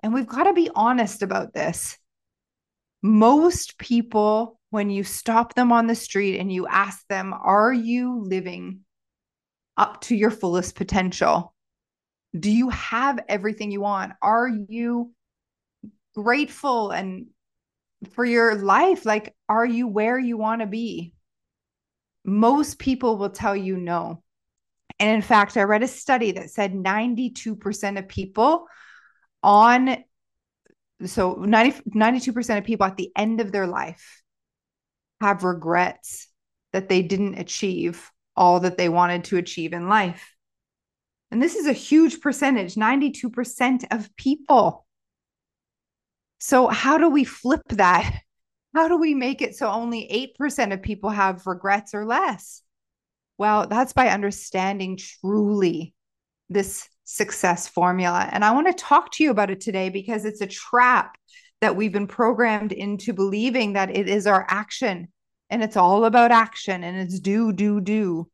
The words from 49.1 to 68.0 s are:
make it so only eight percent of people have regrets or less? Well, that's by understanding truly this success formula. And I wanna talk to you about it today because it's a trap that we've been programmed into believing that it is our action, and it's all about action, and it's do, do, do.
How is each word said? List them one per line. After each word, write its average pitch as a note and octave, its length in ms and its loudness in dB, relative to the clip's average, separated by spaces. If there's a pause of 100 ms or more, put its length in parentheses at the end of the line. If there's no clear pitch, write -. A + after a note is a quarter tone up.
make C4 260 -4
it A3 140 -6
so A#3+ 140 -4
only A#3 420 -6
eight B3+ 240 -6
percent B3+ 360 -2
of G3 120 -8
people G3+ 260 -6
have F#3+ 380 -2
regrets G3 480 -2
or G#3 100 -6
less? B3+ 560 -4 (800)
Well, G#3+ 260 2
that's A#3+ 280 -2
by B3+ 160 4
understanding F#3+ 880 -4
truly F#3+ 1000 -2 (520)
this G3 400 -4 (160)
success F3+ 640 -2
formula. F3+ 640 0
And G#3 140 0
I G#3+ 60 4
wanna D#4+ 220 2
talk F4+ 400 2
to D#4 100 0
you D4+ 80 4
about G3+ 180 2
it F#3+ 120 -6
today F#3+ 280 -4
because G3+ 360 -6
it's G#3+ 160 -8
a G3 60 -6
trap B3 720 2 (440)
that G#3 140 2
we've G#3 160 -2
been G3+ 160 -2
programmed A3 640 0
into G3+ 420 -6
believing G#3 600 -2
that F#3+ 220 -2
it F#3+ 120 -2
is G3 200 0
our F#3+ 200 4
action, F#3+ 600 -6 (420)
and A3+ 140 -2
it's A3 140 -2
all G3 280 6
about A#3+ 260 6
action, G#3+ 520 2
and F3 140 -6
it's F#3 220 -6
do, G#3+ 340 0
do, G#3 280 0
do. F#3 520 -2